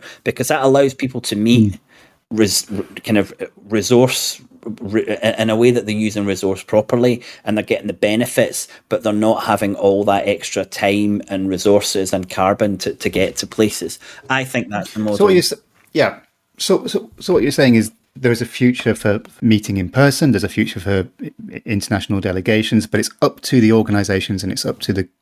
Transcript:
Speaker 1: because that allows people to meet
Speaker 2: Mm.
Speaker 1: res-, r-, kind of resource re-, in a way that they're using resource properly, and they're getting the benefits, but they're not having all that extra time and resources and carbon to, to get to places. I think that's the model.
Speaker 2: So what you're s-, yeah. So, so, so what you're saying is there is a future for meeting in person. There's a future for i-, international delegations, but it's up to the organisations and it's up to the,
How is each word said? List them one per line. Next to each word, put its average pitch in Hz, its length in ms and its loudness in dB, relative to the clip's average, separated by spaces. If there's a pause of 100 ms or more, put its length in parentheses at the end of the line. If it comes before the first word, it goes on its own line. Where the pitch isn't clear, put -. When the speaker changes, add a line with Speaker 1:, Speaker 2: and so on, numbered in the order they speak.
(240)
Speaker 1:
because - 240 -4
that 147 160 0
allows 139 300 4
people 127 280 -6
to - 140 -6
meet 110 380 4
Speaker 2:
Mm. - 60 -16 (520)
Speaker 1:
res-, 110 400 0
r-, 101 120 -6 (200)
kind 107 140 0
of 95 160 0 (360)
resource 120 720 0 (400)
re-, 107 360 -2 (200)
in 110 120 0
a 110 60 0
way 120 160 6
that 117 140 -2
they're 107 100 -4
using 107 300 -2
resource 95 380 -2
properly, 120 600 0 (220)
and 107 100 -2
they're 104 80 -2
getting 104 240 -2
the 104 60 -4
benefits, 110 760 -2 (220)
but 107 140 -4
they're 107 100 0
not 107 300 0
having 101 320 0
all 98 300 2
that 101 220 0
extra 98 380 -4
time 104 640 0
and 95 180 -4
resources 98 640 0
and 92 180 -4
carbon 98 500 0
to, 90 140 -4
to - 160 -6
get 92 280 -2
to 101 100 -6
places. - 520 -2 (300)
I 131 140 0
think 127 260 -4
that's 104 240 -6
the 107 60 -6
model. 107 180 -2
Speaker 2:
So 196 80 4
what 196 80 4
you're 180 60 4
s-, - 140 0 (400)
yeah. 123 260 2 (380)
So, - 300 0
so, - 220 -6 (100)
so - 140 -2
what 127 100 4
you're 139 80 0
saying 127 240 6
is 110 160 2 (240)
there 127 160 0
is 117 100 -2
a 123 40 -4
future 123 480 0
for 107 280 -2 (200)
meeting 107 360 -2
in 90 120 -4
person. 139 420 2
There's 101 120 0
a 101 60 -4
future 110 300 -4
for 95 280 -2 (160)
i-, - 420 -14
international 101 560 -2
delegations, 107 680 0
but 107 120 -2
it's 104 100 -2 (120)
up - 200 0
to - 180 2
the 110 120 6
organisations 101 720 0
and 95 80 -4
it's - 140 -6
up - 160 -6
to - 120 -2
the, 92 140 -2 (140)